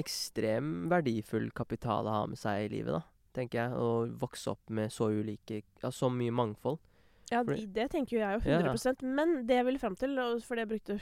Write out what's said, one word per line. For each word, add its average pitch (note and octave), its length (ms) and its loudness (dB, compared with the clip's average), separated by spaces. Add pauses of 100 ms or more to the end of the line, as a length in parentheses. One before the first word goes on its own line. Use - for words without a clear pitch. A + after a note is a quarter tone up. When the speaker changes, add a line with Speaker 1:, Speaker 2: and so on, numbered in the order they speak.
Speaker 1:
ekstrem C#3+ 840 -2
verdifull A2+ 640 2
kapital A2 540 -2
å - 40 2
ha G#2+ 140 2
med - 120 -6
seg G#2 320 -2
i A2 60 -4
livet, A2+ 160 -2
da, E3 120 0 (300)
tenker B2+ 200 -4
jeg, A#2+ 180 0
å A#2 480 0
vokse - 320 -4
opp - 180 -10
med A2 200 0
så A2+ 200 0
ulike, G#2+ 540 -2 (180)
ja, A#2+ 80 -4
så B2+ 220 2
mye A#2+ 200 0
mangfold. A#2+ 480 0 (500)
Speaker 2:
Ja, A#3+ 140 2
Speaker 1:
Fordi A3 220 0
Speaker 2:
det, F#3+ 80 -12
det A3 180 0
tenker C#4 200 0
jo A#3+ 80 2
jeg G#3 220 0
jo - 80 2
Speaker 1:
Ja. D3+ 120 6
Speaker 2:
hundre C#3 100 2
prosent, B3+ 320 0
men C#4 420 2
det B3+ 120 6
jeg B3 80 4
ville C4 140 2
frem F#3+ 180 -2
til, C4+ 200 0
og A#3+ 260 0
for A#3+ 120 -6
det A3+ 140 -2
jeg A3 100 -2
brukte G#3 220 -4